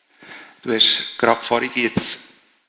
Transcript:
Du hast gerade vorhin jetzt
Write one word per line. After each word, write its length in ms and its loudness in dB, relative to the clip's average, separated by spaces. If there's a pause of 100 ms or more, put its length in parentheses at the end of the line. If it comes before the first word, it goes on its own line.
(640)
Du 80 -4
hast 460 0
gerade 260 2
vorhin 300 0
jetzt 460 -2 (500)